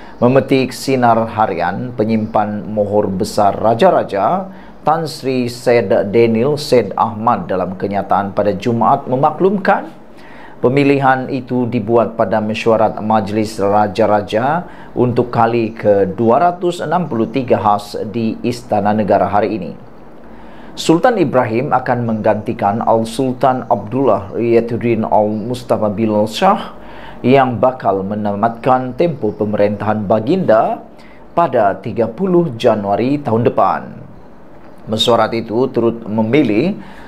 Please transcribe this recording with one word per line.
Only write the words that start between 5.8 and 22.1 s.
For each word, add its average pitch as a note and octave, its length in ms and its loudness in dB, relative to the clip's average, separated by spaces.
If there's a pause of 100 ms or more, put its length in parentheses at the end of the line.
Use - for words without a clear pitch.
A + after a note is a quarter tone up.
Daniel A2+ 640 2
Said A#2 400 0
Ahmad G#2+ 480 0
dalam F#2 320 -4
kenyataan G2 560 -2
pada G2+ 240 0
Jumaat A#2 480 0
memaklumkan E3+ 880 0 (720)
pemilihan C3+ 640 2
itu B2 400 -4
dibuat A2+ 480 0
pada G#2+ 240 0
mesyuarat A2 560 0
Majlis G#2+ 640 -2
Raja-Raja G#2 1040 0 (320)
untuk B2 320 2
kali A#2 480 0
ke G2+ 320 2
dua A2+ 320 2
ratus F3 400 0
enam E3 240 -2
puluh A2+ 240 -2
tiga A#2 320 0
khas G#2 480 0
di A2+ 320 -4
Istana G#2+ 560 -2
Negara G2 320 2
hari G#2 320 0
ini. D#2+ 100 -10 (1040)
Sultan G3 480 2
Ibrahim A#2+ 480 0
akan B2 300 0 (100)
menggantikan G#2+ 720 0